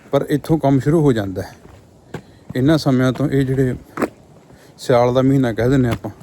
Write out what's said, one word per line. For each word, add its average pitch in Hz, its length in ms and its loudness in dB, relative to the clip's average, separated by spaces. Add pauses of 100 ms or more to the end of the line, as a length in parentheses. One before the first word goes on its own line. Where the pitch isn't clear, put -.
(100)
ਪਰ 143 180 -2
ਇੱਥੋਂ 156 300 -2
ਕੰਮ 139 220 2
ਸ਼ੁਰੂ 151 220 0
ਹੋ 143 100 4
ਜਾਂਦਾ 98 300 -4
ਹੈ। - 140 -16 (1000)
ਇਹਨਾਂ 143 220 2
ਸਮਿਆਂ 127 340 2
ਤੋਂ 135 160 -4
ਇਹ 135 180 0
ਜਿਹੜੇ 131 280 0 (1040)
ਸਿਆਲ 123 360 2
ਦਾ 131 80 2
ਮਹੀਨਾ 131 300 2
ਕਹਿ 110 160 0
ਦਿੰਦੇ 131 200 2
ਆਪਾਂ, 110 220 -6 (120)